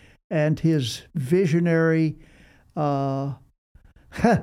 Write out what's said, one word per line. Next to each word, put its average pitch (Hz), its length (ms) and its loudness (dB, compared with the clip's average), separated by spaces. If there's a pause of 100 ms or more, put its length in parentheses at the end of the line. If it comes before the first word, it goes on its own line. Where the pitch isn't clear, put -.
(300)
and 156 300 0
his 151 440 0 (120)
visionary, 160 1000 0 (580)
uh, 139 600 -4 (760)
<laughs> - 120 -10 (200)